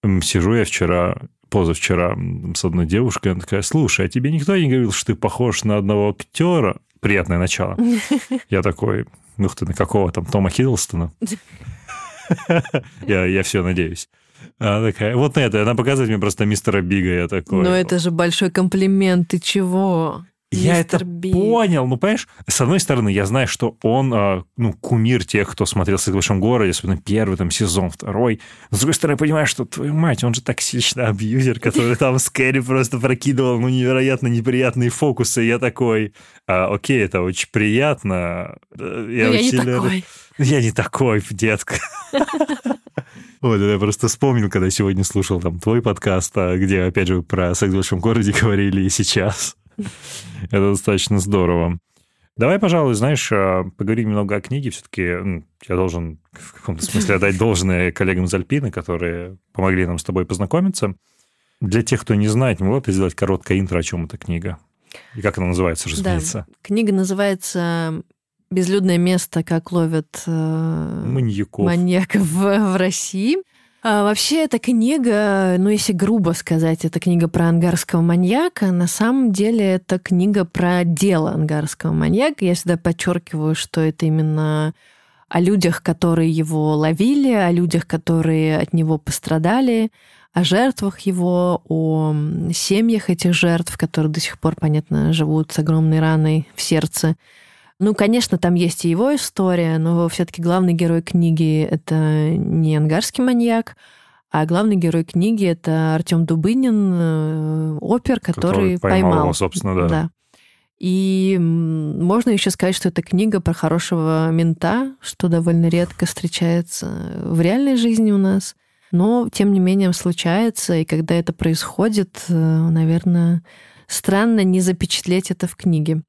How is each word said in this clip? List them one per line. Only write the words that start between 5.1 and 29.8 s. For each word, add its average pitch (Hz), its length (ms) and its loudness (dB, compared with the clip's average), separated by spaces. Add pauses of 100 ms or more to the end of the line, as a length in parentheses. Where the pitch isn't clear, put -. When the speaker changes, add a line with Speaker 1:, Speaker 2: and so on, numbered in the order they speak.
Speaker 1:
похож - 500 -2
на 104 120 2
одного 104 340 2
актера?» 160 680 0 (240)
Приятное 90 380 2
начало. 92 380 -2 (360)
Speaker 2:
<laughs> - 360 -4
Speaker 1:
Я 196 120 0
такой: 104 440 -2 (320)
«Ух 98 180 0
ты, 95 100 -6
на 87 80 -4
какого 95 380 0
там, 82 140 -4
Тома 95 240 0
Хиддлстона?» 101 720 -2
<laughs> - 1900 -6
Я, 92 180 2
я 92 180 0
все 95 200 -2
надеюсь. 87 460 -2 (500)
Она 107 320 0
такая: 107 240 -2
«Вот 135 200 2
на 156 60 2
это». 110 200 2
Она 113 140 2
показывает 123 340 0
мне 107 100 0
просто 104 260 0
мистера 101 360 0
Бига, 92 280 0
я 87 180 0
такой: 95 360 -2
Speaker 2:
Ну, 180 80 2
это 180 280 0
же 170 120 -2
большой 170 400 0
комплимент, 190 800 2
ты 180 100 0
чего? 180 840 -2 (260)
Speaker 1:
Я 170 280 2
Speaker 2:
Мистер 170 220 0
Speaker 1:
это 180 40 -6
Speaker 2:
Биг. 175 280 -6
Speaker 1:
понял. 190 520 2
Ну, 127 120 0
понимаешь, 208 300 0 (200)
с - 120 -2
одной 151 200 2
стороны, 123 300 0
я 98 180 0
знаю, 123 200 0
что - 360 -4
он, 127 320 2
а, 98 280 0 (140)
ну, 117 160 0
кумир 117 500 2
тех, 101 240 0
кто - 200 -2
смотрел 95 320 0
«Секс - 80 -2
в 95 60 -2
большом 95 260 0
городе», 107 320 2
особенно 90 260 -2
первый 104 400 -2
там 87 140 -2
сезон, 90 400 0
второй. 110 500 -2 (300)
Но, 113 60 -2
с - 20 0
другой 147 160 2
стороны, 147 180 0
я 131 40 -2
понимаю, 151 280 0
что, 135 200 -4
твою 147 280 -6